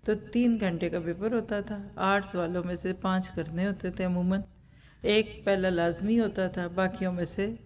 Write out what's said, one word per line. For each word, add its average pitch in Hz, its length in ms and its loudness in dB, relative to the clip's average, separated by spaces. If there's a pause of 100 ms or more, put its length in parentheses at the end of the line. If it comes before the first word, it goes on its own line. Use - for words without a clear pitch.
तो 214 80 2
तीन 233 440 2
घंटे 170 320 0
का 170 100 -2
paper 180 340 -2
होता 214 280 -2
था, 202 360 -8
आठ 196 300 2
सवालों 175 360 0
में 175 120 -4
से 185 160 -4
पाँच 185 360 0
करने 165 380 -2
होते 196 240 -2
थे 185 140 -4
अमूमन, 180 380 2 (600)
एक 214 420 2
पहला 190 220 4
लाजमी 175 480 2
होता 202 320 2
था, 180 200 -4
बाकियों 185 440 0
में 175 120 -2
से 202 420 -4